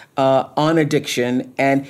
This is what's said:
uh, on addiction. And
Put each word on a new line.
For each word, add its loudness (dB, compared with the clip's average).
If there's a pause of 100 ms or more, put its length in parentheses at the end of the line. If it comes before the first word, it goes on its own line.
(180)
uh, 2
on 2
addiction. -2
And 0